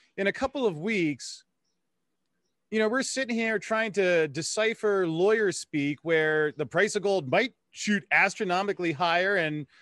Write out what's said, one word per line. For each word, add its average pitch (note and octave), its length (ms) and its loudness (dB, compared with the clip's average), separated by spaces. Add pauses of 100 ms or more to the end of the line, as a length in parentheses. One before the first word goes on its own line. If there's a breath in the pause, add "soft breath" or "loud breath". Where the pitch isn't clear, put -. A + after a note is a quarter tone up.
(160 soft breath)
in G3 100 -2
a G3 60 2
couple C4 340 -4
of D#3+ 140 -2
weeks, E3+ 640 -2 (1300)
you G#3+ 80 -2
know, A3 100 2
we're B3 140 0
sitting A#3+ 320 -4
here A3+ 240 -2
trying A3 340 -2
to F3 360 2
decipher G3+ 800 0
lawyer G3 460 2
speak C#3+ 500 -4
where D#3 500 2
the D3 140 -6
price G3 300 0
of G3 60 -2
gold F#3 280 0
might A3 240 0 (160)
shoot - 420 -2
astronomically F#3 800 0
higher. F3 440 0
And, D3+ 300 -2 (160 soft breath)